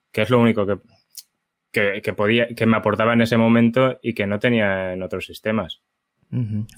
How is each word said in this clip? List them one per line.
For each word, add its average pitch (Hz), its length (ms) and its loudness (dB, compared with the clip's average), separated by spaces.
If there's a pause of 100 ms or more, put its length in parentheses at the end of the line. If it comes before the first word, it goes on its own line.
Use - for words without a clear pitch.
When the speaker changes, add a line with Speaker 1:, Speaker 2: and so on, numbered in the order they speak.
(120)
Speaker 1:
que 110 100 -2
es 104 80 -2
lo 123 100 4
único 107 240 2
que, 95 140 -2 (960)
que, 104 280 -2
que 104 120 -6
podía, 113 420 0
que 117 100 -2
me 110 120 4
aportaba 110 380 2
en 117 80 4
ese 117 140 2
momento 117 640 2
y 117 140 -6
que 101 140 -4
no 104 100 -2
tenía 101 540 0
en 92 100 -8
otros 92 240 -8
sistemas. 104 560 -6 (480)
Speaker 2:
Ujú. 110 360 -6 (120)